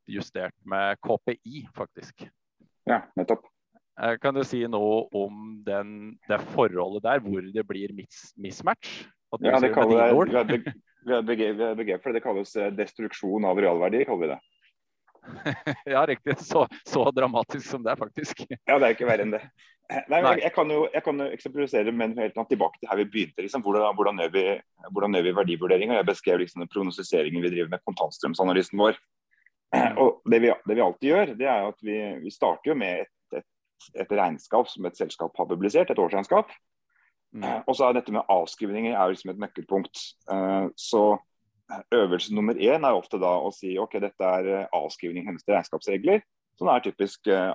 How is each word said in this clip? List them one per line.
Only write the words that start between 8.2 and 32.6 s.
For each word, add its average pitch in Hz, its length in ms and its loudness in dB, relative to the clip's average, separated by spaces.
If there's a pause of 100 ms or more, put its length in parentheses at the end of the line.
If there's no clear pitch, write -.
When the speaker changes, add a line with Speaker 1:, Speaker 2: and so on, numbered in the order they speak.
Speaker 1:
mismatch? - 680 -6 (260)
At - 100 -8
du - 40 -2
Speaker 2:
Ja, 127 140 4
det - 0 -
Speaker 1:
sier 127 100 4
med - 60 -2
Speaker 2:
kaller 117 140 6
Speaker 1:
dine 117 180 6
Speaker 2:
jeg, 120 80 8
Speaker 1:
ord. 170 140 4
Speaker 2:
vi 147 60 0
har 120 100 4
beg-, 117 240 -2 (360)
vi 123 80 0
har 117 80 2
bege-, 110 360 0
vi 110 60 -2
har 113 120 0
begrep 104 260 -2
for 131 100 -6
det, 113 100 -2
det - 20 -10
kalles, 101 320 -4
eh, 101 160 -2
destruksjon 104 720 -4
av 92 140 2
realverdi, 95 460 4
kaller 110 160 -2
vi 78 120 0
det. 69 60 -10 (840)
Speaker 1:
<laughs> - 640 -8
Ja, 139 220 2
riktig. 131 320 -4
Så, - 240 2 (240)
så 139 240 0
dramatisk 127 560 -2
som 123 160 -8
det 113 80 0
er, 139 80 -4
faktisk. 147 400 -10 (260)
Speaker 2:
Ja, 139 140 4
det 131 80 6
er 113 80 4
ikke 123 100 -4
verre 113 220 4
enn 107 80 -2
det. 107 60 -6 (480)
Nei, 135 180 -4
men 160 160 4
Speaker 1:
Nei. - 140 6
Speaker 2:
jeg, - 60 -2
jeg 165 120 0
kan 156 160 2
jo, 151 80 2 (140)
jeg 147 100 -2
kan 143 160 -2
jo 139 140 -4
eksemplifisere, 131 580 -2
men 113 260 -2
helt 107 180 -2 (140)
tilbake 95 300 0
til - 100 -12
her 98 80 0
vi 104 80 2
begynte, 101 380 -4
liksom, 117 180 -6
hvordan, 104 360 2
hvordan 101 260 0
gjør 82 100 -2
vi, 95 100 2 (500)
hvordan 101 200 0
gjør 90 140 2
vi 90 80 0
verdivurderinger? 92 640 2
Jeg 92 80 0
beskrev 90 320 2
liksom 87 240 -6
den 87 80 -12
prognostiseringen 87 720 -2
vi 87 100 0
driver 85 180 -2
med, 90 160 -6
kontantstrømsanalysen 90 920 -2
vår. 110 180 4 (760)
Speaker 1:
Mm. 120 240 2
Speaker 2:
Og 127 280 4
det 117 160 6
vi, 117 100 6 (140)
det 104 140 0
vi - 20 4
alltid 101 280 2
gjør, 165 280 4
det 131 120 -2
er 113 120 2
jo 104 140 -2
at - 80 -20
vi, 107 160 -4 (240)
vi 98 100 -10
starter 107 380 0